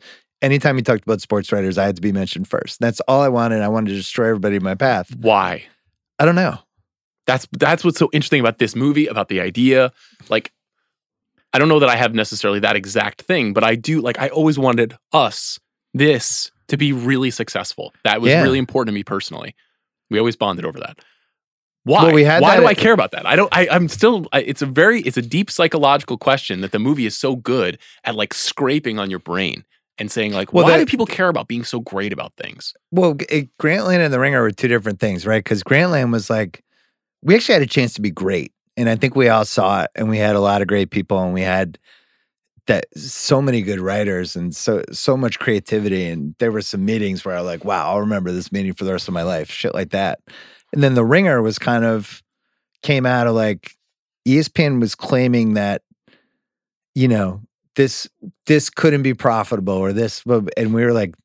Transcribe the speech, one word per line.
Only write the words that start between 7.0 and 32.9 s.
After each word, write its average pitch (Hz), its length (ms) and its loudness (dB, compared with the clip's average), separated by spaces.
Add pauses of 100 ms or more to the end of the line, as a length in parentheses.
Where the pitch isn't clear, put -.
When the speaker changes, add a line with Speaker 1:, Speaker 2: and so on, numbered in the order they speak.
Speaker 2:
That's, 127 220 0 (100)
that's 156 260 2
what's 165 140 0
so 156 160 2
interesting 147 280 0
about 117 180 0
this 107 160 0
movie, 143 320 2
about 107 220 -6
the 95 120 -2
idea. 123 500 2 (380)
Like, - 220 -2 (1000)
I - 60 0
don't 165 100 4
know 156 120 4
that 139 100 4
I 120 60 2
have 117 180 0
necessarily 107 460 -2
that 104 160 2
exact 101 480 -4
thing, 135 300 -2
but 110 100 2
I 113 100 4
do, 139 280 -2
like, 120 180 -4
I 135 100 -2
always 156 300 0
wanted 120 360 2 (180)
us, - 460 -2 (360)
this, 139 560 0 (160)
to 143 100 -2
be 143 160 0
really 127 380 -2
successful. - 600 -8 (120)
That 110 180 0
was 117 80 2
Speaker 1:
Yeah. 156 140 4
Speaker 2:
really 135 160 2
important 127 300 -2
to 107 40 -4
me 101 100 -4
personally. - 520 -10 (540)
We 107 100 0
always 117 160 0
bonded 92 280 -2
over 80 160 -8
that. - 200 -14 (840)
Why? 208 180 6
Speaker 1:
Well, 165 100 8
we 151 100 8
had 156 200 6
Speaker 2:
Why - 80 8
Speaker 1:
that - 100 6
Speaker 2:
do - 60 2
Speaker 1:
at - 20 6
Speaker 2:
I 208 60 4
care 226 180 4
about 127 180 2
that? - 140 -10
I 120 100 2
don't, 185 160 4
I, 180 200 2
I'm 175 160 2
still, 208 440 2
I, 135 100 2
it's - 200 -6
a 143 60 -2
very, 180 340 2
it's 127 160 -4
a 120 60 0
deep 156 260 -2
psychological 143 720 0
question 131 420 -2
that 95 100 -6
the 110 60 -2
movie 127 300 0
is 104 100 -8
so 131 180 -2
good 117 440 -2 (240)
at, 117 100 -4
like, 107 220 -4
scraping 131 640 -2
on 101 100 -4
your 95 80 -6
brain 87 460 -4 (340)
and 107 140 -8
saying, 107 220 -4
like, 98 200 -4
Speaker 1:
Well, 175 120 6
Speaker 2:
"Why 170 60 8
Speaker 1:
that 160 80 6
Speaker 2:
do 302 60 2
people 233 220 -2
care 185 220 -2
about - 180 -4
being 120 160 -6
so 120 160 -10
great 101 340 -6
about - 240 -12
things?" - 380 -14 (160)